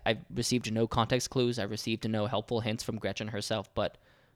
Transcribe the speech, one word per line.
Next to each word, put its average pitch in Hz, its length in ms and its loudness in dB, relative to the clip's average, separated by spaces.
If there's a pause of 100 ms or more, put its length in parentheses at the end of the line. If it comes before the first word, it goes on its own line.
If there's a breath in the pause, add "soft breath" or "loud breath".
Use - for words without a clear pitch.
I've 113 140 4 (120)
received 117 400 0
no 113 140 4
context 120 460 2
clues. 120 260 2
I've 104 140 -2
received 110 360 -2
no 110 200 2
helpful 107 340 0
hints 113 220 -2
from 110 160 -4
Gretchen 107 300 -4
herself, 104 440 -4
but - 240 0 (380)